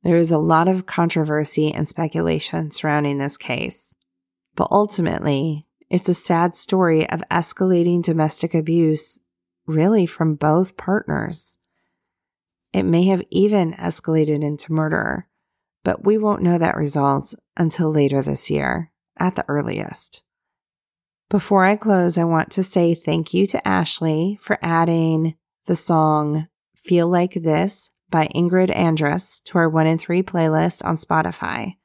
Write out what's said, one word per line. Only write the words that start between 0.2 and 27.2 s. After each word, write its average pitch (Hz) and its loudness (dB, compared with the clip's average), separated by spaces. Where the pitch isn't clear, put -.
a 160 2
lot 165 4
of 185 -2
controversy 156 0
and 151 -4
speculation 160 -4
surrounding 147 -2
this 139 -4
case, - -6
but - -2
ultimately, 156 -2
it's 180 0
a 180 2
sad 170 0
story 170 2
of 165 -6
escalating 175 0
domestic 160 0
abuse, 160 0
really 175 4
from 160 0
both 156 0
partners. - -4
It 190 0
may 180 4
have 190 2
even 190 2
escalated 160 0
into 147 -6
murder, 156 -2
but - -2
we 214 4
won't 208 0
know 175 4
that 165 0
result 143 0
until 165 0
later 139 2
this 139 -4
year, 156 -2
at 185 -2
the - -4
earliest. - -6
Before 196 2
I 208 4
close, 180 2
I 170 2
want 165 0
to 190 -2
say 170 2
thank 165 -4
you 190 2
to - -4
Ashley 170 -2
for - -4
adding 165 0
the 180 0
song 156 0
Feel 170 0
Like 180 0